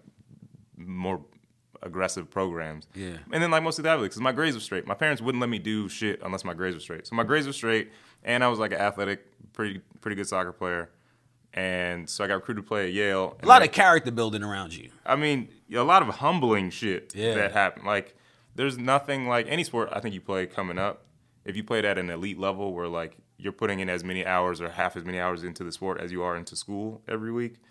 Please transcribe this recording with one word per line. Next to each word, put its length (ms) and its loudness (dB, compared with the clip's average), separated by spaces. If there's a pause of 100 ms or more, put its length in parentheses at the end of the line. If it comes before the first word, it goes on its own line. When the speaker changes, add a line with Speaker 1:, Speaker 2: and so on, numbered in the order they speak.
(760)
Speaker 1:
more 440 -6 (640)
aggressive 440 -4
programs. 680 -6
Speaker 2:
Yeah. 220 -10 (140)
Speaker 1:
And 80 0
then, 120 2
like, 100 4
mostly 200 -2
the 80 2
Ivy 120 4
League, 80 -2
'cause 100 -10
my 120 2
grades 240 0
were 40 -8
straight. 280 -6
My 60 0
parents 280 0
wouldn't 180 0
let 100 0
me 100 -2
do 280 -2
shit 360 -2
unless 200 -6
my 100 -6
grades 200 -2
were 60 -12
straight. 260 -12
So 80 -10
my 80 2
grades 240 2
were 60 -6
straight, 400 0 (320)
and 180 2
I 60 6
was, 100 2
like, 140 0
an 80 -2
athletic, 720 -2
pretty, 300 -6 (180)
pretty 160 -4
good 100 -4
soccer 260 -2
player. 380 -4 (680)
And 540 -2
so 140 -4
I 20 -2
got 80 2
recruited 300 -4
to 40 -20
play 200 0
at 40 -4
Yale. 440 0
Speaker 2:
A 40 -16
Speaker 1:
And 80 -4
Speaker 2:
lot 120 12
Speaker 1:
then 80 4
Speaker 2:
of 60 -4
character 360 6
building 320 -2
around 320 -6
you. 160 -14 (160)
Speaker 1:
I 80 4
mean, 340 0 (240)
a 120 2
lot 180 8
of 140 0
humbling 540 2
shit 440 -4
Speaker 2:
Yeah. 200 0
Speaker 1:
that 180 2
happened. 340 0
Like, 300 0 (400)
there's 200 0
nothing 520 2
like 200 2
any 140 0
sport 300 -2
I 80 -2
think 160 -4
you 40 -8
play 260 -2
coming 320 -4
up. 260 -2 (400)
If 100 -8
you 80 -6
played 220 0
at 120 2
an 140 -2
elite 300 -6
level 340 -2
where, 140 -4
like, 280 -6 (200)
you're 160 -8
putting 260 0
in 100 -2
as 140 -2
many 240 -4
hours 340 2
or 100 -4
half 260 0
as 80 -8
many 160 -4
hours 240 -2
into 180 -10
the 80 -8
sport 300 -4
as 100 -8
you 140 -4
are 120 0
into 200 -10
school 500 -8
every 240 -4
week, 260 -4 (140)